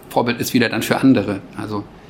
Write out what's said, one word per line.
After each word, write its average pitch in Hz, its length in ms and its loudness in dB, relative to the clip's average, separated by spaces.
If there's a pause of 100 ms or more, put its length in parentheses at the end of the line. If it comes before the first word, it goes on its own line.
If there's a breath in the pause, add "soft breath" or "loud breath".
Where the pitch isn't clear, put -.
Vorbild 120 320 -2
ist - 140 -4
wieder 117 160 4
dann 113 100 -4
für 123 160 0
andere. 104 460 2 (160)
Also 107 260 -6 (260 loud breath)